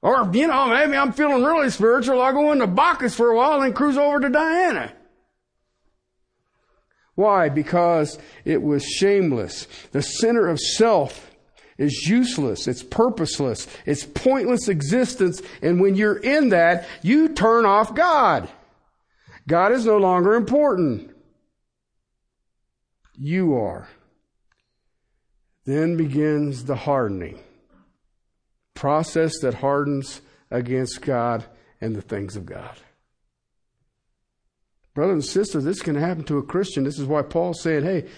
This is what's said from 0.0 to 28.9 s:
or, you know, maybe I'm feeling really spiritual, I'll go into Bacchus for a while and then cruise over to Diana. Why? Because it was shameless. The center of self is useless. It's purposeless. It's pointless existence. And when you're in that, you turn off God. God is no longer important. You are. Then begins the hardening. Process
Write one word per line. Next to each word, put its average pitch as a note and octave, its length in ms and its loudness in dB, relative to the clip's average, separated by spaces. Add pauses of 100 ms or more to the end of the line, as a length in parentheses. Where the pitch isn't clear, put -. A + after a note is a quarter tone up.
or, A3+ 300 2
you C4 140 2
know, C4+ 220 2
maybe C#4 280 2
I'm C#4 160 0
feeling C#4 300 2
really D4 280 2
spiritual, B3 520 2
I'll C4 100 2
go D4 200 2
into C4 140 2
Bacchus C4 480 2
for A#3+ 160 4
a A3+ 60 4
while C#4 180 4
and C#4 100 2
then B3+ 80 2
cruise C#4 260 0
over C#4+ 220 2
to C#4 80 0
Diana. D#4 640 0 (2250)
Why? F#3+ 360 2
Because E3 680 0 (280)
it D#3+ 160 0
was C#3+ 200 0
shameless. E3+ 840 -2 (260)
The C#3 80 -2
center A3+ 480 0
of D#3+ 100 -2
self G3+ 720 0 (460)
is C#3 320 -2
useless. F3+ 580 0
It's B2 160 -6
purposeless. D#3 840 -2 (180)
It's - 200 -4
pointless B3 640 0
existence. F#3 760 -2 (180)
And F3 200 0
when G3 160 2
you're G#3 200 2
in C4 340 2
that, F3 360 2 (160)
you D4+ 260 4
turn A3+ 380 2
off G#3 280 2
God. A#3+ 540 2 (1000)
God F3+ 240 4
is B3 120 0
no G#3+ 140 4
longer F#3 360 4
important. G#3 760 0 (2000)
You D#3+ 360 0
are. G#2 340 -4 (1800)
Then D#3+ 260 0
begins D3 680 -2
the C3+ 100 -4
hardening. G#2+ 640 -4 (1400)
Process D#3 640 -2